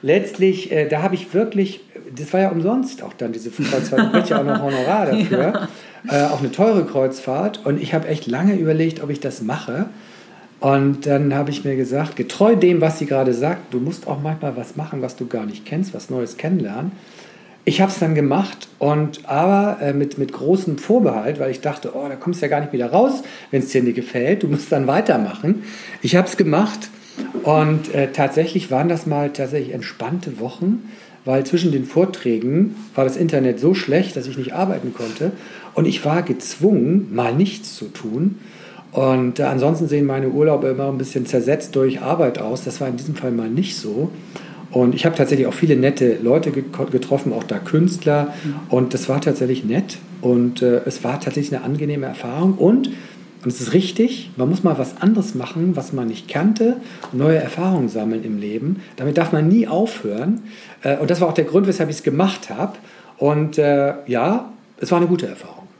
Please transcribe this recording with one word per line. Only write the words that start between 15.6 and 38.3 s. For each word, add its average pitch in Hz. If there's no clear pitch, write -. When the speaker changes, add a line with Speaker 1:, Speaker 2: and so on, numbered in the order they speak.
Speaker 1:
kennst, 185
was -
Neues 123
kennenlernen. 151
Ich -
hab's 190
dann 160
gemacht, 151
und, 147
aber, 196
äh, 143
mit, 143
mit 139
großem 160
Vorbehalt, 143
weil 135
ich 127
dachte, -
oh, 277
da 139
kommst -
du 151
ja 139
gar 147
nicht 147
wieder 123
raus, 254
wenn's 135
dir 127
nicht 120
gefällt, 127
du -
musst 147
dann 135
weitermachen. 143
Ich 127
hab's 185
gemacht 180
und, 156
äh, 139
tatsächlich 160
waren 139
das 165
mal 143
tatsächlich 135
entspannte 127
Wochen, 180
weil 135
zwischen 170
den 131
Vorträgen 160
war 135
das 131
Internet 139
so 165
schlecht, 185
dass 127
ich 131
nicht 131
arbeiten 180
konnte. 117
Und -
ich -
war 160
gezwungen, 165
mal 113
nichts -
zu 107
tun. 139